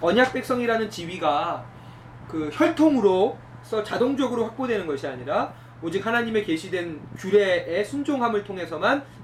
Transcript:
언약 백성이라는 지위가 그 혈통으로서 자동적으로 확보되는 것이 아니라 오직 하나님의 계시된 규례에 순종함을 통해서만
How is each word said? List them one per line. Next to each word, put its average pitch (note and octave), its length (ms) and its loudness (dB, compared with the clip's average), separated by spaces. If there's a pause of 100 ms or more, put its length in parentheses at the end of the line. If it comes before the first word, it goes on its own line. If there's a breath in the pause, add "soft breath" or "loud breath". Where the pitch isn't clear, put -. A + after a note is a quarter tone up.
언약 A3 320 4
백성이라는 A#3 580 0
지위가 E3 720 -2 (640 loud breath)
그 D#3 240 -4
혈통으로서 A#3+ 1300 2
자동적으로 A#3+ 640 0
확보되는 A3+ 400 -2
것이 D3 200 -4
아니라 C#3 460 -2 (300 loud breath)
오직 E3+ 220 -4
하나님의 A3+ 400 0
계시된 E3+ 560 -4 (160)
규례에 F#3+ 680 2
순종함을 A#3+ 600 -2
통해서만 F#3 600 -2 (180 loud breath)